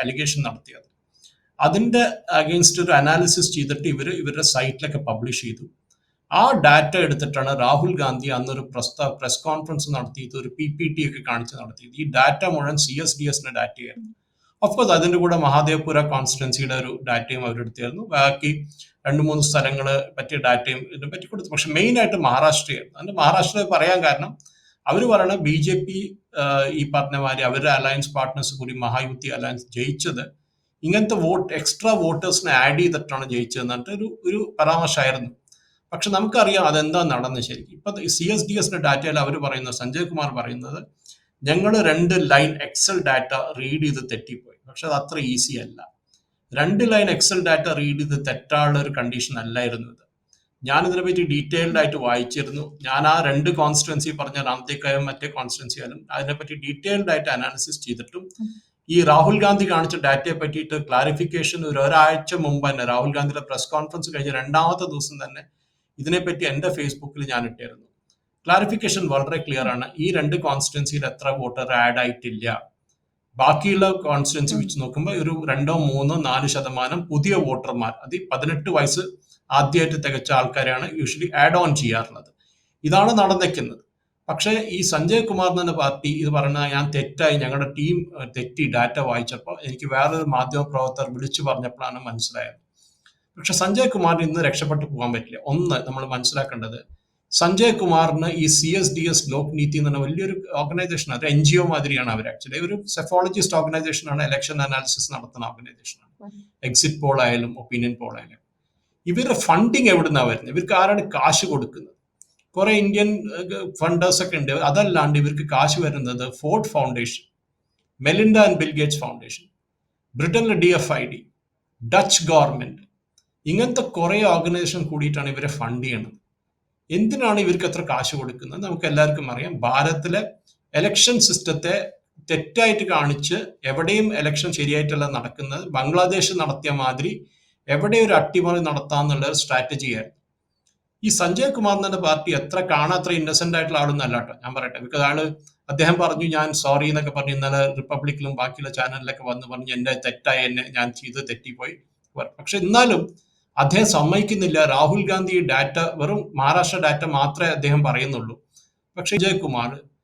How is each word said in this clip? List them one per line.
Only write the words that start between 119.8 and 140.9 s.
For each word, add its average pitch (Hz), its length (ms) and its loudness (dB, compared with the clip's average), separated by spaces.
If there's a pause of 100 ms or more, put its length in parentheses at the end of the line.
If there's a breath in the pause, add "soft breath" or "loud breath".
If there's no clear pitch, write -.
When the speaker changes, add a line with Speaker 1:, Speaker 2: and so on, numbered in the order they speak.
Speaker 1:
ബ്രിട്ടനിലെ 196 380 2
ഡി 165 120 4
എഫ് 175 260 4
ഐ 123 140 -2
ഡി, - 200 -14 (600)
ഡച്ച് 185 420 4
ഗവൺമെന്റ്, 127 520 2 (640)
ഇങ്ങനത്തെ 240 340 2
കുറെ 190 420 0
ഓർഗനൈസേഷൻ 175 600 2
കൂടിയിട്ടാണ് 147 480 -2
ഇവരെ 139 180 -6
ഫണ്ട് 123 380 -4
ചെയ്യണത്. 110 340 -8 (680)
എന്തിനാണ് 220 500 2
ഇവർക്ക് 175 240 0
എത്ര 175 160 -4
കാശ് 135 360 -4
കൊടുക്കുന്നത്? 135 460 -10
നമുക്ക് 170 240 -6
എല്ലാവർക്കും 147 440 2
അറിയാം. 123 300 -8
ഭാരതത്തിലെ 147 720 0 (440 soft breath)
ഇലക്ഷൻ 208 460 4
സിസ്റ്റത്തെ 165 720 0 (380)
തെറ്റായിട്ട് 202 540 2
കാണിച്ച് 147 500 0 (300)
എവിടെയും 185 540 0
ഇലക്ഷൻ 151 340 -2
ശരിയായിട്ടല്ല 147 580 0
നടക്കുന്നത്, 143 580 -8
ബംഗ്ലാദേശ് 180 640 2
നടത്തിയ 147 380 -2
മാതിരി 143 560 -4 (420 soft breath)
എവിടെ 196 300 2
ഒരു 208 160 6
അട്ടിമറി 175 440 2
നടത്താന്നുള്ള 147 680 0
ഒരു 151 80 -2
സ്ട്രാറ്റജിയായിരുന്നു. 127 800 -4 (920)